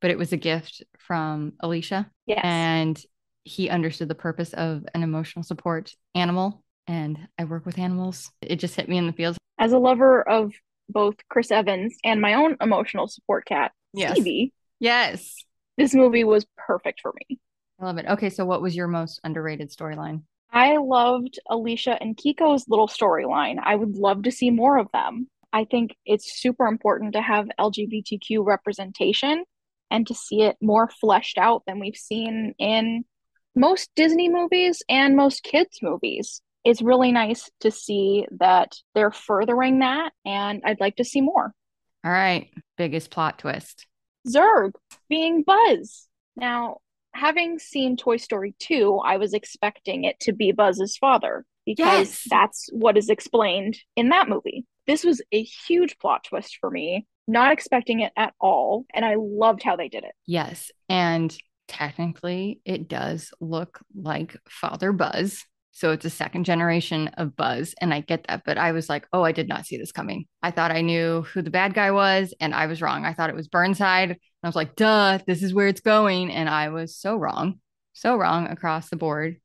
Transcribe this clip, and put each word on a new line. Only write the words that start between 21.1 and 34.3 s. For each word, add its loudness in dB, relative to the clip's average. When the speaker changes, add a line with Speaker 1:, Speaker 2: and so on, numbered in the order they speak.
Speaker 2:
Alicia -2
and -6
Kiko's 2
little 4
storyline. 0
I 2
would -2
love 2
to 0
see 0
more 4
of 0
them. -4
I 0
think -2
it's -2
super 0
important 0
to 0
have 0
L 2
G -4
B -6
T -6
Q -2
representation -2
and 0
to -10
see -2
it 2
more 4
fleshed 0
out 2
than -8
we've -8
seen -6
in 0
most 4
Disney 4